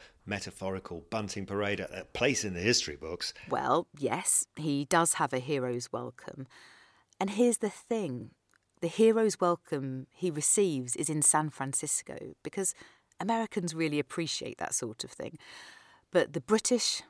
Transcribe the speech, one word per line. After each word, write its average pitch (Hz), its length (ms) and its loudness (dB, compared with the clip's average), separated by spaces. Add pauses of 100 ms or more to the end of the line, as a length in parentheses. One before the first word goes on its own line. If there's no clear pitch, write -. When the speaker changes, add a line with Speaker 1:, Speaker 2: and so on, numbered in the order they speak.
(260)
Speaker 1:
metaphorical 95 840 -6
bunting 104 360 -4
parade, 101 340 0
a, 92 220 -8
a - 40 -14
place 123 380 0
in 95 100 -4
the 87 60 -6
history 98 360 0
books. 80 380 -8 (160)
Speaker 2:
Well, 131 380 0 (100)
yes, - 580 0
he 147 300 -2
does 165 300 2
have 147 180 0
a 127 60 0
hero's 127 520 -2
welcome. 123 560 -10 (720)
And 196 120 0
here's 233 280 4
the 208 100 0
thing. 180 600 -4 (500)
The 170 60 0
hero's 220 520 6
welcome 139 720 0
he 180 180 -4
receives 147 640 2
is 156 140 -2
in 151 120 0
San 156 280 4
Francisco - 920 -6
because - 300 -2 (460)
Americans 208 540 0
really 160 260 0
appreciate - 580 -4
that - 160 -4
sort 113 300 -4
of - 80 -12
thing. - 260 -10 (720)
But 156 220 4
the 151 80 -4
British, - 680 2